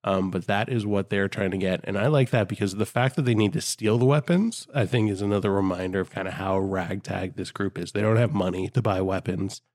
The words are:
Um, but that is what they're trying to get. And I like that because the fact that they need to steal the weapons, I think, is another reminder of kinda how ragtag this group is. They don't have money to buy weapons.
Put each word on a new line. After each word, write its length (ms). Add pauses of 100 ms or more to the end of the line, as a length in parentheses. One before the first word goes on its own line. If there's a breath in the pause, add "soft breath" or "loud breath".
Um, 260
but 180
that 220
is 160
what 240
they're 200
trying 220
to 60
get. 280
And 120
I 100
like 240
that 180
because 260
the 100
fact 300
that 80
they 120
need 180
to 80
steal 360
the 80
weapons, 680
I 120
think, 240
is 120
another 300
reminder 500
of 100
kinda 200
how 280
ragtag 760
this 160
group 280
is. 140
They 80
don't 160
have 160
money 360
to 120
buy 200
weapons. 600 (140)